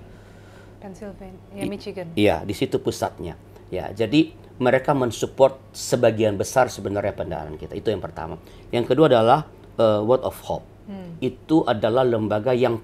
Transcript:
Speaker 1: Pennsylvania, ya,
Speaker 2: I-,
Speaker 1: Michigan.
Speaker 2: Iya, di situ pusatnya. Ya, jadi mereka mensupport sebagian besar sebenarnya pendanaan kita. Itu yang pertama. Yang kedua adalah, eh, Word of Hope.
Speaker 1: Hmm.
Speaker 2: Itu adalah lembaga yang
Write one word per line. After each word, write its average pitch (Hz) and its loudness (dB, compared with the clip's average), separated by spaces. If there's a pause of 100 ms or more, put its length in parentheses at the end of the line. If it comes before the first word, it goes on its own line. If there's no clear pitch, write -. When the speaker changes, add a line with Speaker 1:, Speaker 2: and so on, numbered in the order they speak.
(760)
Speaker 1:
Pennsylvania, 190 -16 (160)
ya, 196 -8
Speaker 2:
I-, 196 -6
Speaker 1:
Michigan. 196 -12
Speaker 2:
Iya, 95 2
di 101 -6
situ 131 -2
pusatnya. 92 -6 (400)
Ya, 87 -6
jadi 113 0 (100)
mereka 131 2
mensupport 127 2 (160)
sebagian 110 0
besar 123 0
sebenarnya 101 -4
pendanaan 78 -8
kita. 80 -12
Itu 107 -4
yang 98 -2
pertama. 82 -10 (320)
Yang 120 0
kedua 147 6
adalah, 123 4 (240)
eh, 107 4
Word 120 2
of 95 -6 (100)
Hope. - -6 (220)
Speaker 1:
Hmm. 185 -14
Speaker 2:
Itu - 0
adalah 120 2
lembaga 110 0
yang 120 2